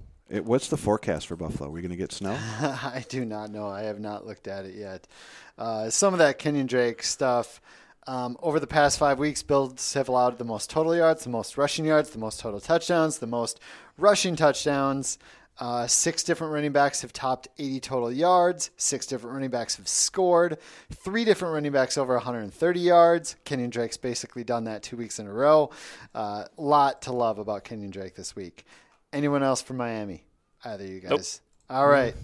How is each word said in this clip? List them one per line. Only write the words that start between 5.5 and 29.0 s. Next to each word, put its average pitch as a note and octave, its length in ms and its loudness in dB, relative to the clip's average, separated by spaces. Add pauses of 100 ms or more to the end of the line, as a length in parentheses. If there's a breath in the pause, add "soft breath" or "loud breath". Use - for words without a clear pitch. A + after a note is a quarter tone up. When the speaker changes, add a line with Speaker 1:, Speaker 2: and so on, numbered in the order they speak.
Speaker 2:
Uh, A2+ 320 -4
some G3 240 2
of F3+ 60 -2
that C#3+ 200 6
Kenyon D3 280 0
Drake A#2+ 360 0
stuff. B2 580 0 (460 soft breath)
Um, B2 340 -6
over D#3 180 0
the C#3+ 80 -4
past D3 300 4
five C#3+ 220 4
weeks, D3 240 -2
Bills C3+ 500 0
have C3+ 160 0
allowed B2 300 2
the B2 60 -6
most A2 240 -6
total D#3+ 260 2
yards, D#3+ 300 4
the B2 40 -8
most - 300 -6
rushing C#3+ 260 0
yards, D3+ 240 4
the - 80 -14
most A2 220 -8
total G2+ 200 -8
touchdowns, E3 600 0
the A#2+ 80 -6
most A#2 320 -4 (420 loud breath)
rushing F#3+ 340 4
touchdowns. C#3 840 2 (440 soft breath)
Uh, A#2+ 260 -4
six - 360 0
different D#3+ 300 -2
running D3 180 0
backs C#3+ 300 2
have B2 100 -12
topped C3 460 -4
eighty C3+ 240 -4
total A#2+ 300 -2
yards. F3 680 4
Six - 280 -2
different A#2+ 280 -8
running C3+ 160 -6
backs A#2+ 260 -4
have - 140 -10
scored. F3 680 4 (320 loud breath)
Three A3 360 -4
different F#3 280 2
running D3 200 -2
backs C3 240 2
over B2+ 180 2
a A#2+ 60 2
hundred A2+ 320 -6
thirty F3 260 2
yards. E3+ 640 6
Kenyon B2 260 -4
Drake's A#2 280 -4
basically A#2+ 480 -8
done A#2 200 -2
that G#2+ 180 -8
two - 120 -12
weeks A#2 240 -10
in G#2 80 -12
a G2 60 -12
row. D3 360 6 (460 loud breath)
Uh, G#2 300 -6 (120)
lot C#3+ 460 4
to C3+ 80 -6
love A#2 280 0
about G2+ 260 -6
Kenyon G#2 260 -12
Drake F#2+ 240 -12
this - 220 -14
week. F2+ 280 -14 (460 soft breath)